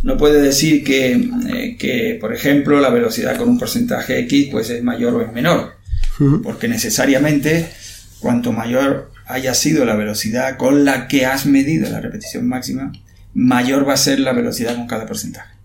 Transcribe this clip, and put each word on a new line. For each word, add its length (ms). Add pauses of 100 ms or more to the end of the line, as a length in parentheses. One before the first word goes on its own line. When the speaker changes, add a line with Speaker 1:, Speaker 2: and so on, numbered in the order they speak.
Speaker 1:
No 140
puede 240
decir 420
que, 300
eh, 680
que, 400
por 140
ejemplo, 460
la 100
velocidad 480
con 120
un 80
porcentaje 640
X, 320
pues, 180
es 140
mayor 320
o 60
es 100
menor, 460 (420)
Speaker 2:
Ujú. 240
Speaker 1:
porque 240
necesariamente, 1000 (520)
cuanto 320
mayor 600 (140)
haya 300
sido 300
la 100
velocidad 600
con 280
la 220
que 180
has 220
medido 420
la 120
repetición 460
máxima, 440 (420)
mayor 540
va 60
a 40
ser 220
la 140
velocidad 420
con 100
cada 220
porcentaje. 580